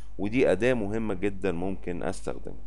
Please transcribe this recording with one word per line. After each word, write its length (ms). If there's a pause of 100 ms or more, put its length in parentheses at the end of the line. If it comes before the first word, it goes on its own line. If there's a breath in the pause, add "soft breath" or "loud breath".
(180 soft breath)
ودي 340
اداة 220
مهمة 400
جدًا 380
ممكن 500
استخدمها. 540 (100)